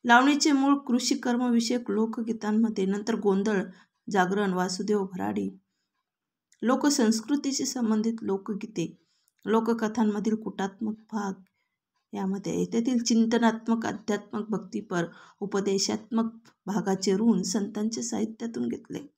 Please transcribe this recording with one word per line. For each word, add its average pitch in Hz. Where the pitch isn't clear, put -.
लावणीचे 277
मूळ 277
कृषी 247
कर्मविषयक 240
लोकगीतांमध्ये, 220
नंतर 208
गोंधळ, 196
जागरण, 196
वासुदेव, 190
भराडी, 190
लोकसंस्कृतीशी 269
संबंधित 226
लोकगीते, 202
लोककथांमधील 220
कुटात्मक 214
भाग 202
यामध्ये 196
आहे. 180
तेथील 233
चिंतनात्मक, 226
आध्यात्मक, 208
भक्तिपर, 190
उपदेशात्मक 208
भागाचे 190
ऋण 208
संतांच्या 214
साहित्यातून 233
घेतले. -